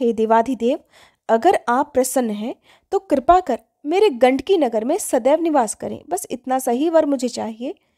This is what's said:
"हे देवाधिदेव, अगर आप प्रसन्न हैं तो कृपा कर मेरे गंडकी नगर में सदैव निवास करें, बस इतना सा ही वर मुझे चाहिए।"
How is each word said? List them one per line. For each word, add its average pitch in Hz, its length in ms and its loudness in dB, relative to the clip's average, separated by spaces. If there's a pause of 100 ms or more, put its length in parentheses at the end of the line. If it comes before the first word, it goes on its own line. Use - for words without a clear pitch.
"हे 233 120 0
देवाधिदेव, 226 680 0 (500)
अगर 226 400 4
आप 262 260 0
प्रसन्न 254 360 0
हैं 214 240 -8 (360)
तो 392 80 0
कृपा 339 420 2
कर 262 180 -4 (280)
मेरे 392 240 2
गंडकी 262 460 2
नगर 233 280 0
में 311 140 -2
सदैव 277 420 0
निवास 311 340 0
करें, - 340 -12
बस 349 220 -6
इतना 254 280 -4
सा 254 120 -4
ही 277 200 0
वर 320 160 4
मुझे 254 220 -2
चाहिए।" 226 460 -8 (220)